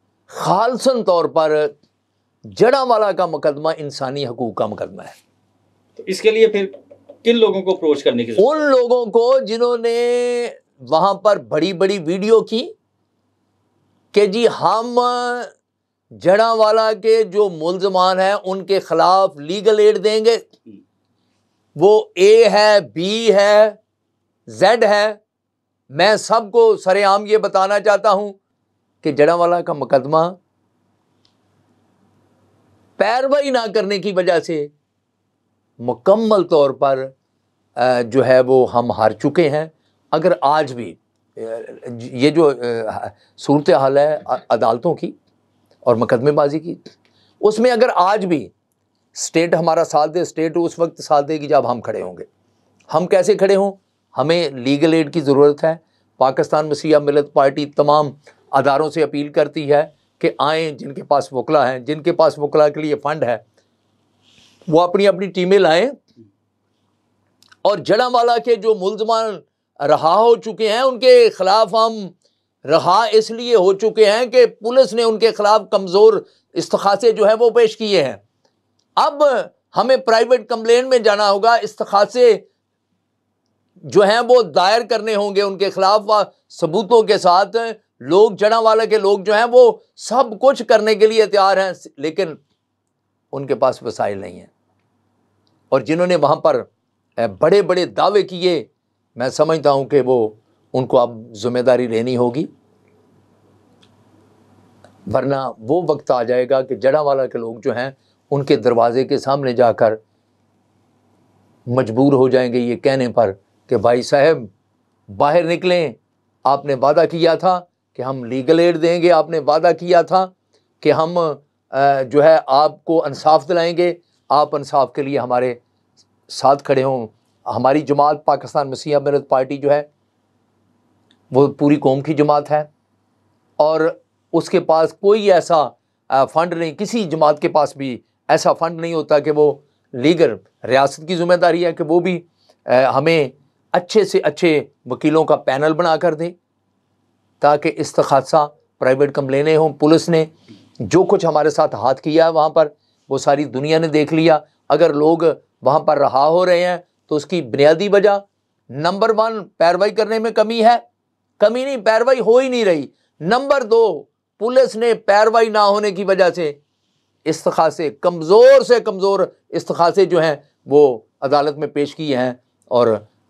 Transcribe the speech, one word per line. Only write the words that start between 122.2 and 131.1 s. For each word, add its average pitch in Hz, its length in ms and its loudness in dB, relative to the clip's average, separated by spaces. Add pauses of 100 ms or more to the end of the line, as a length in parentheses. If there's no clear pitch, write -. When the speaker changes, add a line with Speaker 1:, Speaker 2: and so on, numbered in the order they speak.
Speaker 1:
है, 160 280 4
आपको 151 580 0
इंसाफ 151 400 0
दिलाएंगे, 170 500 -2 (340)
आप 147 240 0
इंसाफ 139 400 -2
के 147 80 -4
लिए 139 140 -4
हमारे 123 440 -4 (680)
साथ 139 260 0
खड़े 139 260 -2
हों। 131 260 -4 (400)
हमारी 123 340 0
जमात, 143 460 0
पाकिस्तान 143 400 -2
मसीहा 143 320 -4
मिलत 143 320 -2
पार्टी 135 260 0
जो 139 120 -4
है, 147 220 -2 (1400)